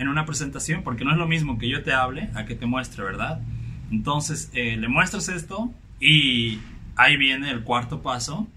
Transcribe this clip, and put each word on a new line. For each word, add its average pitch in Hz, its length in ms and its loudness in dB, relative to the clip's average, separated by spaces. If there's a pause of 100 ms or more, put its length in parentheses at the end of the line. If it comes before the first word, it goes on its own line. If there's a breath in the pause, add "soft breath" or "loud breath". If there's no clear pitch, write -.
en 135 80 -2
una 156 180 0
presentación, 147 560 -4
porque 123 220 -4
no 143 80 2
es 165 60 4
lo 170 100 0
mismo 151 300 0
que 120 100 -2
yo 143 160 -2
te 143 80 0
hable 131 420 0
a 107 100 -4
que 120 120 -8
te 120 100 -4
muestre, 120 380 -2
¿verdad? 110 360 -4 (520 loud breath)
Entonces, 143 600 -2
eh, 120 240 0
le 113 120 -2
muestras 180 400 2
esto 190 440 -6 (280)
y 127 580 6 (380)
ahí 143 200 8
viene 139 360 2
el 117 100 -2
cuarto 120 400 0
paso 143 540 -4